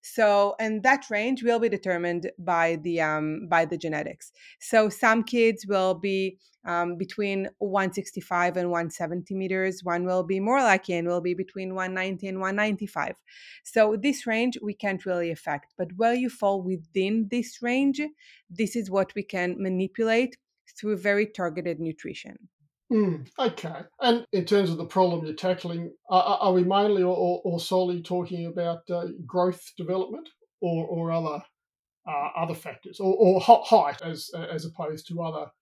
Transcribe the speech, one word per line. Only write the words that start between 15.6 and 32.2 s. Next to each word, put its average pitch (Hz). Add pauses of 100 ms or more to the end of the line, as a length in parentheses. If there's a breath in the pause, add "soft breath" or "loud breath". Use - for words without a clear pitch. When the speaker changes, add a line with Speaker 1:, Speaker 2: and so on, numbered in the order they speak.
Speaker 1:
but 175
where 226
you 254
fall 196
within 190
this 240
range, 269 (480 soft breath)
this 190
is 190
what 190
we 202
can 180
manipulate 220 (420)
through 208
very 202
targeted 170
nutrition. - (560)
Speaker 2:
Mm, 175 (120)
okay. 165 (200)
And 233
in 185
terms 202
of 160
the 143
problem 170
you're 156
tackling, 170 (160)
are, 185
are, 196
are 190
we 180
mainly 196
or, 180
or, 175
or 170
solely 180
talking 170
about, 170
uh, 175 (180)
growth 180
development 185 (320)
or, 165
or 165
other, 165 (640)
uh, 143